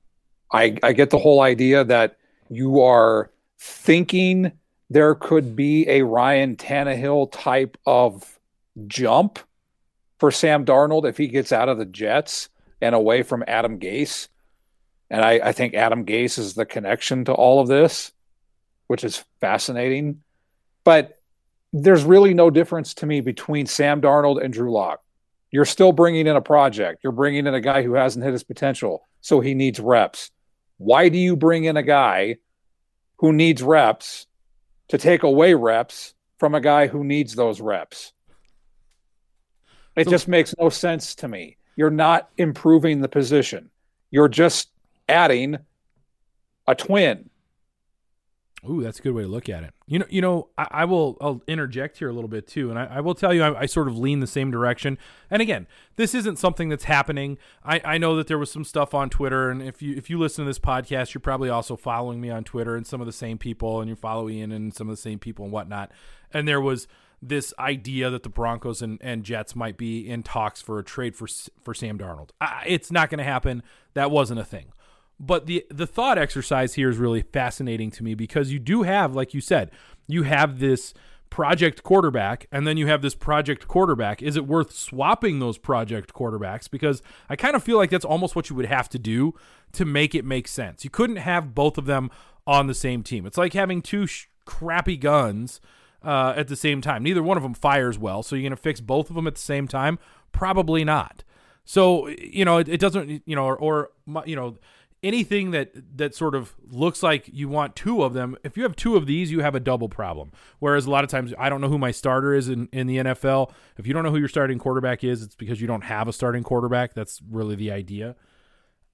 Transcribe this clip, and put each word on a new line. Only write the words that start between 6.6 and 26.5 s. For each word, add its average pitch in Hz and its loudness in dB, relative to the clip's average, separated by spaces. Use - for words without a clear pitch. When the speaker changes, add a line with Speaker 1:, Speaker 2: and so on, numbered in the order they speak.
Speaker 1:
type 135 -2
of 123 2
jump 127 2
for 143 6
Sam 151 2
Darnold 147 4
if 117 -4
he 147 0
gets 131 -2
out 120 2
of 127 0
the 110 -6
Jets 107 -4
and 120 2
away 113 4
from 120 -6
Adam 113 -2
Gase. 104 -6
And 110 2
I, 113 6
I 117 2
think 120 -2
Adam 113 0
Gase 117 -2
is 101 -6
the 110 -4
connection 120 -4
to 131 0
all 127 6
of 123 0
this, 147 4
which 123 -2
is - -8
fascinating. 131 -2
But 156 6
there's 160 6
really 190 10
no 170 8
difference 160 0
to - -8
me 151 0
between 139 -4
Sam 147 0
Darnold 143 4
and 131 -4
Drew 120 -2
Lock. 92 0
You're 143 4
still 190 8
bringing 165 4
in 151 4
a 139 4
project. 107 4